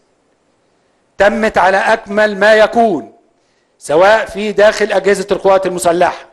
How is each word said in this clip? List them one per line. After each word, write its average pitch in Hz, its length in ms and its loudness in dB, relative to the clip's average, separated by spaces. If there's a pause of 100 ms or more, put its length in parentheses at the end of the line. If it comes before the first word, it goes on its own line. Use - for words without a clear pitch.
(1160)
تمت 214 400 0
على 190 200 2
أكمل 214 600 -2
ما 208 160 4
يكون، 214 600 0 (680)
سواء 190 460 2
في 208 260 -8
داخل 208 400 0
أجهزة 190 400 -2
القوات 190 340 0
المسلحة 175 680 -2